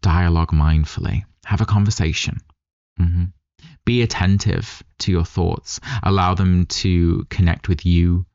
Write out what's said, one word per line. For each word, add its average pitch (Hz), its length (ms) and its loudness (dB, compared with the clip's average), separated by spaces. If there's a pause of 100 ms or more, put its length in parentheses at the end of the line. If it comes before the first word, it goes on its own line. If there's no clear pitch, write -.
dialogue 85 500 2
mindfully. 78 720 0 (220)
Have - 160 -2
a 113 40 0
conversation. 101 720 -2 (600)
Mm-hmm. 87 260 0 (600)
Be 120 160 2
attentive 98 800 -2 (180)
to - 120 -4
your 85 140 2
thoughts. - 540 -4 (220)
Allow 92 320 0
them 90 320 2
to 87 640 0
connect - 380 0
with 90 180 -2
you 87 500 2